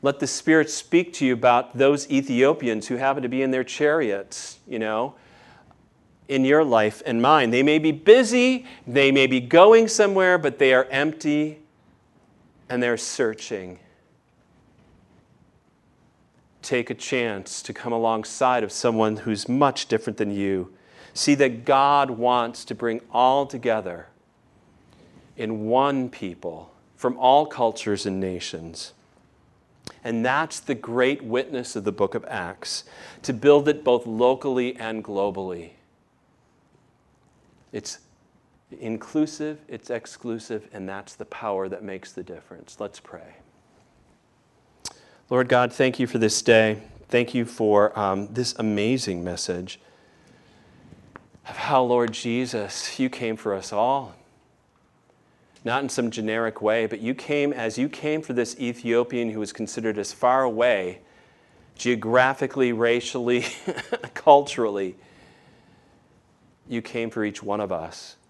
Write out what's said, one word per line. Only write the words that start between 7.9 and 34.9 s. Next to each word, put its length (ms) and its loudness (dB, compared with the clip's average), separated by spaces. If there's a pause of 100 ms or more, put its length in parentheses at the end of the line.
busy, 720 6 (220)
they 260 4
may 140 6
be 140 2
going 480 8
somewhere, 500 4
but 200 -2
they 140 6
are 120 6
empty 760 -2 (1120)
and 120 -2
they're 140 2
searching. 840 -6 (2750)
Take 260 -2
a 60 -6
chance 680 -4
to 100 -14
come 200 -6
alongside 720 0
of 100 -6
someone 460 0
who's 300 -4
much 380 0
different 300 -2
than 140 -2
you. 420 -4 (400)
See 220 2
that 300 0
God 460 4
wants 560 -2
to 80 -8
bring 260 -4 (120)
all 320 2
together 600 -4 (1300)
in 300 -6
one 420 2
people 640 -12 (240)
from 220 -2
all 260 4
cultures 600 -2
and 140 -4
nations. 720 -10 (1120)
And 200 -4
that's 360 0
the 140 -4
great 480 0
witness 540 -4
of 80 -8
the 80 -2
book 220 -2
of 120 -6
Acts, 580 -10 (380)
to 100 -6
build 360 6
it 160 0
both 220 2
locally 680 0
and 280 -8